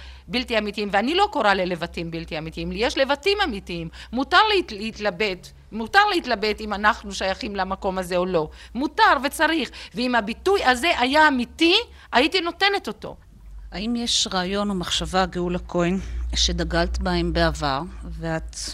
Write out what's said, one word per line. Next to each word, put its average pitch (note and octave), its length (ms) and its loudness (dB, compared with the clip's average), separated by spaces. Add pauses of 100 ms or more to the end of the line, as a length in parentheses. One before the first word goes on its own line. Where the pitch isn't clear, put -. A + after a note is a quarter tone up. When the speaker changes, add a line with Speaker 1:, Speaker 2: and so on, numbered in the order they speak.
(280)
Speaker 1:
בלתי A#3+ 300 -2
אמיתיים, G#3 340 -4
ואני A3+ 220 2
לא G4+ 180 4
קוראה G#3 220 4
ללבטים F3 560 -4
בלתי E3 280 -8
אמיתיים, E3 340 -8
לי F#3 60 -6
יש B3 200 0
לבטים C#4+ 460 2
אמיתיים. F3+ 440 -6 (240)
מותר C#4 260 4 (160)
להת-, F4+ 180 0
להתלבט, G#3 760 -4 (240)
מותר A#3 420 2
להתלבט G#3+ 460 -2
אם G#3+ 120 -6
אנחנו G#3 400 0
שייכים G3 440 -4
למקום F#3+ 420 -2
הזה F3+ 180 -2
או F3 100 2
לא. F3 220 0 (260)
מותר D#4 500 4
וצריך. D#4 460 0 (240)
ואם B3 200 -2
הביטוי A#3 500 0
הזה B3+ 340 4
היה C#4+ 300 6
אמיתי, C#4+ 460 2 (380)
הייתי D#4+ 280 4
נותנת F4+ 480 0
אותו. - 280 -10 (560)
Speaker 2:
האם A3 240 -4
יש A#3 360 0
רעיון G3 380 0
או G3+ 40 -2
מחשבה, F3+ 520 0
גאולה F3 320 -2 (100)
כהן, F3 300 2 (360)
שדגלת E3+ 640 0
בהם F3 340 0
בעבר, D#3 500 0 (220)
ואת D#3+ 520 -8 (180)